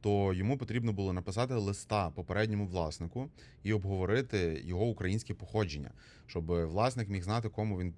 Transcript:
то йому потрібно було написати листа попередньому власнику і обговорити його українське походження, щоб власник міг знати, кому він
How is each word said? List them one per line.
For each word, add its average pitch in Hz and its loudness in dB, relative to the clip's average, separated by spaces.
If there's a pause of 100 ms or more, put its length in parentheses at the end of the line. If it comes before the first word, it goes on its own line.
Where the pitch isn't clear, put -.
то 101 4
йому 104 2
потрібно 117 -2
було 95 0
написати 98 -2
листа 101 0
попередньому 101 0
власнику 87 -2 (340)
і 104 0
обговорити 98 2
його 90 0
українське 104 -2
походження, 82 -2 (340)
щоб 85 -4
власник 95 0
міг 95 -2
знати, 110 0
кому 107 -2
він 90 -2